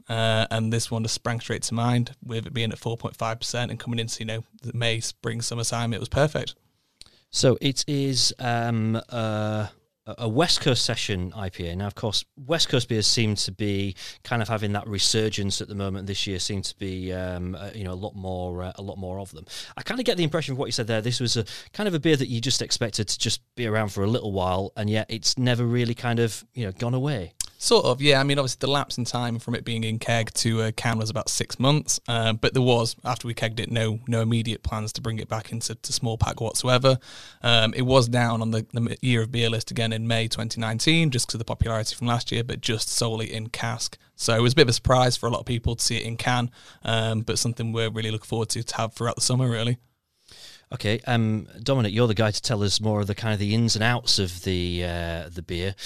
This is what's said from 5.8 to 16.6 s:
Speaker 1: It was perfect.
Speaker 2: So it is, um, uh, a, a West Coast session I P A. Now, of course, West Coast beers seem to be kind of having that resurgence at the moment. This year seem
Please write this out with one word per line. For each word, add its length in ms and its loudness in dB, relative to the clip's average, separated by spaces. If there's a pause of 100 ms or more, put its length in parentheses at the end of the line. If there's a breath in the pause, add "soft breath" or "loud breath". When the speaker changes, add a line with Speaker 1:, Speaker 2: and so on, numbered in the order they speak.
Speaker 1:
It 60 -6
was 80 -8
perfect. 480 0 (760 soft breath)
Speaker 2:
So 300 4
it 260 0
is, 520 0
um, 580 0 (140)
uh, 560 -2 (400)
a, 140 -10
a 100 -2
West 320 4
Coast 200 2
session 540 -2
I 140 -6
P 180 -8
A. 80 -6
Now, 100 -4
of 80 -6
course, 300 -2 (140)
West 320 0
Coast 180 0
beers 180 2
seem 280 4
to 180 -4
be 440 -4 (280 loud breath)
kind 160 -2
of 80 -2
having 240 -2
that 140 -4
resurgence 720 0
at 80 -8
the 60 -10
moment. 320 -4
This 200 -4
year 120 -4
seem 240 -4